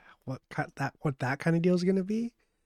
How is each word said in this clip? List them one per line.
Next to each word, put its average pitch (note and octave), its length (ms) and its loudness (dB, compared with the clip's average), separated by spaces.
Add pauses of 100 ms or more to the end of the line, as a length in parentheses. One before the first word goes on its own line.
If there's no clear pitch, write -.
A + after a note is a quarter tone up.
(240)
what C3 160 -8 (140)
ki-, D3+ 80 -2 (140)
that, C#3 240 -4
what D3 180 -2
that C3 200 -2
kind E3 160 2
of E3+ 80 2
deal F3+ 120 4
is F3+ 100 2
gonna F#3+ 200 2
be? A3+ 280 -4 (340)